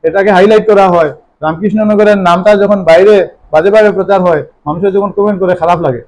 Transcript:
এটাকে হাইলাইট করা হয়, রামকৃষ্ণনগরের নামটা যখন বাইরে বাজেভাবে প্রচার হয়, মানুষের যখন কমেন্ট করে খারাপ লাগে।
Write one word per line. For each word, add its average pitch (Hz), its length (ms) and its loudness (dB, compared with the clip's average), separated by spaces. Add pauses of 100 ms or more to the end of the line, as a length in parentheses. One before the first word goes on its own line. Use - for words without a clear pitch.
এটাকে 196 280 -2
হাইলাইট 208 380 2
করা 196 200 2
হয়, 165 220 0 (300)
রামকৃষ্ণনগরের 208 760 0
নামটা 185 380 0
যখন 202 280 -2
বাইরে 180 440 2 (240)
বাজেভাবে 202 400 2
প্রচার 190 300 -2
হয়, 165 220 -2 (220)
মানুষের 175 260 -4
যখন 196 200 -4
কমেন্ট 202 280 -4
করে 180 160 -2
খারাপ 170 260 -2
লাগে। 127 260 -4